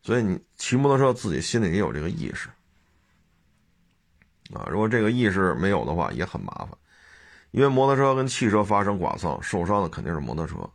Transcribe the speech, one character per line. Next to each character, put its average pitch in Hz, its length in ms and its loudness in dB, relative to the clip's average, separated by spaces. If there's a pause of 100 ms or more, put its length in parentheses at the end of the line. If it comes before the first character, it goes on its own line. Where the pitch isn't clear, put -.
所 120 180 0
以 117 40 0
你 92 180 0 (140)
骑 - 200 -4
摩 139 140 4
托 135 80 4
车 131 160 4
自 113 200 -4
己 64 60 0
心 - 220 -2
里 90 100 0
也 90 60 0
有 82 160 0
这 73 80 -6
个 82 80 -4
意 - 240 -6
识 - 160 -10 (2000)
啊， - 160 -8
如 90 100 -2
果 107 80 2
这 113 140 2
个 107 100 4
意 120 180 2
识 92 260 2
没 87 140 0
有 78 160 0
的 71 80 -2
话， 73 180 -2
也 71 140 -4
很 - 160 -10
麻 - 120 -10 (120)
烦， - 40 -14 (840)
因 123 100 0
为 139 80 6
摩 131 160 4
托 139 100 4
车 135 200 4
跟 131 120 0
汽 123 220 0
车 104 140 4
发 101 200 2
生 101 140 0
剐 85 200 -2
蹭， 76 240 -4
受 87 240 -2
伤 101 160 2
的 87 60 0
肯 - 160 -8
定 85 100 -4
是 78 60 -4
摩 65 160 -6
托 80 120 -4
车。 80 100 -10 (160)